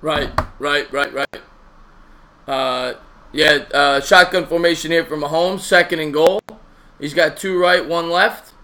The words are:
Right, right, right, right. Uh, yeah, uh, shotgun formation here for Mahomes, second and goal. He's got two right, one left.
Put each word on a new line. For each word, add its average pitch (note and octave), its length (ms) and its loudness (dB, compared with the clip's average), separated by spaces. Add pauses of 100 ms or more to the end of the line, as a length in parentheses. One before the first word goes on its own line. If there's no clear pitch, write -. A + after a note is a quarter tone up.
Right, D3 280 -4 (280)
right, C#3+ 340 -2
right, C#3 200 -4
right. C3+ 280 -6 (1040)
Uh, B2+ 480 -2 (380)
yeah, D3 320 2 (100)
uh, C#3 260 4
shotgun F3+ 460 4
formation E3+ 440 0
here E3 140 2
for D#3 120 -8
Mahomes, D#3+ 440 -2
second F3 400 2
and D3+ 120 -6
goal. E3+ 280 0 (580)
He's C#3+ 140 -10
got D3+ 240 0
two F#3+ 220 -4
right, F3+ 280 2
one E3+ 240 -4
left. F#3+ 420 -2 (120)